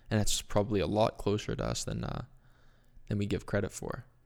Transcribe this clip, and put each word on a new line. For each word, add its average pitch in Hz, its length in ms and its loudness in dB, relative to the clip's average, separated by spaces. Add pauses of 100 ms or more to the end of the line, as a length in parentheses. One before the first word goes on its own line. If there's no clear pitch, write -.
(120)
And 110 100 4
it's - 220 2
probably 101 360 2
a 82 60 4
lot 104 320 2
closer - 380 0
to - 100 -2
us - 180 -2
than, 57 200 -4
uh, - 220 -6 (840)
than 107 100 0
we 101 80 0
give 101 220 -2
credit 101 240 0
for. - 340 -8 (200)